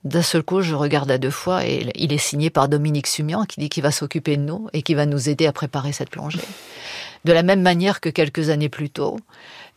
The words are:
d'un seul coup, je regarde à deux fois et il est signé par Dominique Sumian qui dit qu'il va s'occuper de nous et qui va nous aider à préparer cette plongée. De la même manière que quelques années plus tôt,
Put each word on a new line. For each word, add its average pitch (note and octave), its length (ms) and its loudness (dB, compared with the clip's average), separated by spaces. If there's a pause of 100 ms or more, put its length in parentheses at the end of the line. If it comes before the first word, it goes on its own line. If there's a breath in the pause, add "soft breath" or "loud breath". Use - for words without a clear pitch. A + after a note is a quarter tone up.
d'un D#3+ 160 0
seul E3 220 2
coup, F#3 180 0
je E3 140 0
regarde C#3+ 360 0
à B2+ 60 4
deux C3 140 0
fois F3+ 340 -2
et C3+ 300 -2
il D3 180 -2
est D3 60 0
signé D3+ 320 0
par C#3 180 4
Dominique D3 380 0
Sumian D#3 380 -2
qui - 160 -10
dit D3+ 100 -4
qu'il D3+ 120 -4
va C#3+ 80 4
s'occuper D3 460 -2
de C#3+ 60 0
nous F#3+ 320 -6
et D3+ 80 -2
qui - 100 0
va D3 140 2
nous C#3+ 240 0
aider D#3 160 2
à C#3+ 60 2
préparer C#3+ 400 -4
cette - 180 -8
plongée. D#3+ 280 -8 (880 loud breath)
De E3 80 6
la E3 100 8
même F#3+ 200 4
manière F3+ 380 4
que - 80 -2
quelques D#3 420 0
années D3+ 180 2
plus D3 200 -6
tôt, - 300 -4 (580 loud breath)